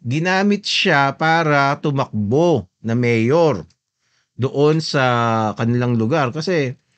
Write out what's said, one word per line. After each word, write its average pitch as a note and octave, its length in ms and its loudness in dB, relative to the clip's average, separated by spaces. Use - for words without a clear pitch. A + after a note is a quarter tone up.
ginamit F#3 640 0
siya C#3 480 0
para D#3 640 0
tumakbo C3+ 880 0
na A#2 160 -2
mayor A#2+ 640 2
doon C#3+ 480 0
sa D3 200 -2
kanilang A#2+ 400 0
lugar. A#2+ 360 0
Kasi D3+ 440 -4